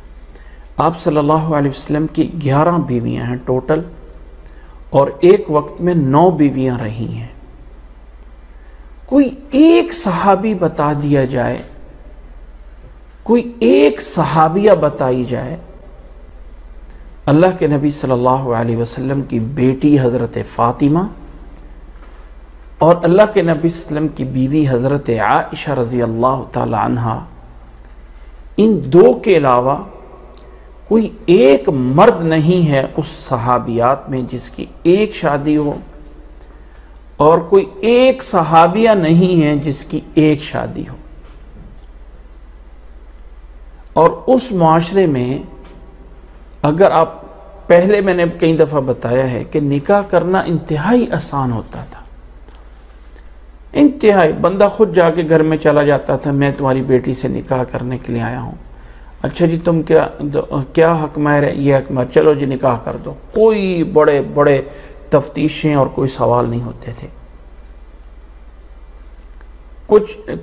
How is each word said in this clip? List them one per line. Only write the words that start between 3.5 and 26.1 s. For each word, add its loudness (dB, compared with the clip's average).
और 0
एक 4
वक्त -4
में 0
नौ 4
बीवियां 0
रही -8
हैं। -12
कोई 4
एक 4
सहाबी 0
बता -2
दिया 0
जाए, -6
कोई 0
एक 4
सहाबिया 2
बताई -2
जाए, -8
अल्लाह 4
के -2
नबी 0
सल्लल्लाहु -2
अलैहि -2
वसल्लम -4
की -4
बेटी 2
हज़रत -2
फ़ातिमा 0
और 4
अल्लाह 6
के 0
नबी 0
सल्लल्लाहु -
अलैहि -10
वसल्लम -4
की -8
बीवी 0
हज़रत 0
आयशा -2
रज़ी -2
अल्लाह 0